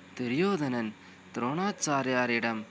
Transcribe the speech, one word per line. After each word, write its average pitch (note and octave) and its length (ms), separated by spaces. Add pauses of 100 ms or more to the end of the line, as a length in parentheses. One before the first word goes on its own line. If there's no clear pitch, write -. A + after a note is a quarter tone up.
(140)
துரியோதனன் B2+ 800 (420)
துரோணாச்சாரியாரிடம் B2 1400